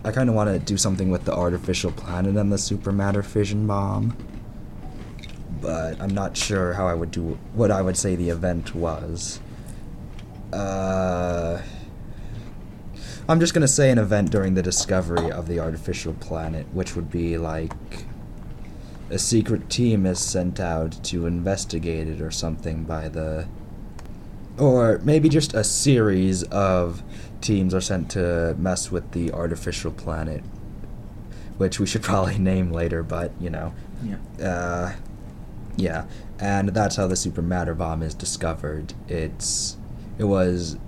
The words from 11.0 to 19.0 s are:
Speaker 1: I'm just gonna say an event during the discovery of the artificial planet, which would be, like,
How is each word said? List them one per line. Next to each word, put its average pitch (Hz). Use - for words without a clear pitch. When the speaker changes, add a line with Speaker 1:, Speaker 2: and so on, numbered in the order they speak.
Speaker 1:
I'm 165
just 170
gonna 151
say 135
an 120
event 101
during 95
the 92
discovery 87
of 82
the 85
artificial 80
planet, 80
which 92
would 85
be, 85
like, 80